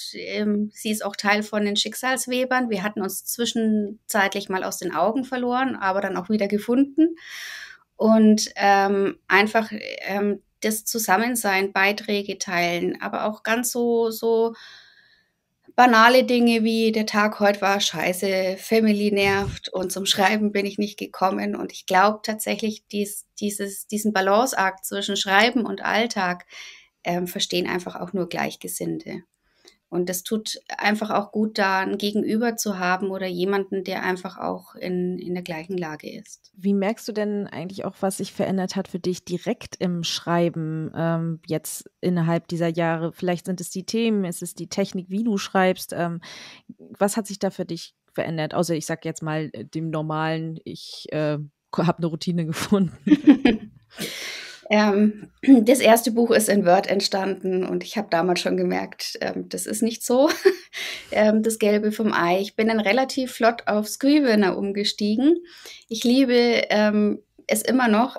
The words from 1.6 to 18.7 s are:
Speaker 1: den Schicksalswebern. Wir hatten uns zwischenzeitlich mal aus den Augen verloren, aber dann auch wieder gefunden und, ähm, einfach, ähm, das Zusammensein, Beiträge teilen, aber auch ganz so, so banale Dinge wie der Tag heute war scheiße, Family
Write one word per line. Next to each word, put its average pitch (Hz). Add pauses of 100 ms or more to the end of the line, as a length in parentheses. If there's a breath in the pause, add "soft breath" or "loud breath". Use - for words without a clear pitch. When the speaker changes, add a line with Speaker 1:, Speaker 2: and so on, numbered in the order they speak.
Speaker 1:
den 202
Schicksalswebern. 254
Wir 190
hatten 214
uns 190
zwischenzeitlich 214
mal 185
aus 190
den 180
Augen 226
verloren, 247
aber 196
dann 190
auch 180
wieder 208
gefunden 277 (800 loud breath)
und, 214
ähm, 196 (100)
einfach, 214 (300)
ähm, 202 (160)
das 214
Zusammensein, 208
Beiträge 202
teilen, 175
aber 202
auch 214
ganz 233
so, 233
so 226 (1200 loud breath)
banale 240
Dinge 240
wie 226
der 220
Tag 214
heute 202
war 196
scheiße, 185
Family 214